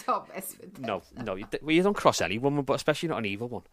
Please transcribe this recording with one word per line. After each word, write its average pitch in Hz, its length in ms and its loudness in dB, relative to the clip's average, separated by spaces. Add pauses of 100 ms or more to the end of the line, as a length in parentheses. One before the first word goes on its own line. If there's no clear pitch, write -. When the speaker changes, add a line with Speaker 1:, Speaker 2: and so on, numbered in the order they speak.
Speaker 1:
don't - 220 -2
mess - 320 -12
with - 140 -18
them. 131 100 -10
Speaker 2:
No, 101 180 -2 (140)
no, 104 200 -4
you, 104 140 -10
d-, - 120 -4
well, 160 120 2
you 175 80 6
don't 202 140 2
cross - 240 6
any 87 180 2
woman, 143 260 2
but 131 100 2
especially 151 340 0
not 151 100 -2
an 113 80 -4
evil 101 220 -4
one. 107 140 -8 (100)